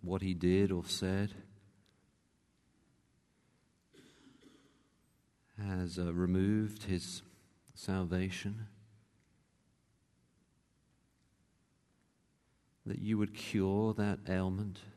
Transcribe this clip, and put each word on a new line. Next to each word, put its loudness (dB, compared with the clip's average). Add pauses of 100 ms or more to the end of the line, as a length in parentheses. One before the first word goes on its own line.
what -2
he 0
did 4
or -2
said -2 (4000)
has, -2
uh, 0
removed 2
his -4 (500)
salvation, -4 (4000)
that -4
you 0
would 0
cure 2
that 0
ailment -2 (180)